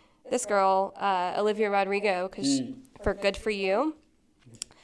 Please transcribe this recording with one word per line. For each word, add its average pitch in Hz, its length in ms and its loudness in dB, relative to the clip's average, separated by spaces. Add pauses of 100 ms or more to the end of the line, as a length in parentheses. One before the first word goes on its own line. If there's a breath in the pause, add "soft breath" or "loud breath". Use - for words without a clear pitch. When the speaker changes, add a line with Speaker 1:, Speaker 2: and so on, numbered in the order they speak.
(320 soft breath)
Speaker 1:
this 247 160 -2
girl, 196 500 2
uh, 185 400 -2
Olivia 208 320 0
Rodrigo, 196 580 0
'cause 139 340 0
Speaker 2:
Mm. 117 120 -8 (300)
Speaker 1:
for 202 100 2
Good 196 240 0
For - 140 -4
You. 208 460 0 (840 soft breath)